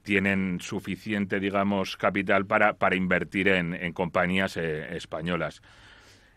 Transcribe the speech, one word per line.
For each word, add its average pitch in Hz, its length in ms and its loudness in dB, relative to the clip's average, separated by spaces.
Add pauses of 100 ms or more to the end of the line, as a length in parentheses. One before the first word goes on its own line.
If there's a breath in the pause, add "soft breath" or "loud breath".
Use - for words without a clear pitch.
tienen 95 580 0
suficiente, 101 800 -4
digamos, 98 560 0
capital 98 500 2
para, 107 280 4
para 95 220 2
invertir 92 520 0
en, 90 260 2
en 85 180 -6
compañías, 92 640 0
eh, 80 400 -4
españolas. 80 680 -6 (760 loud breath)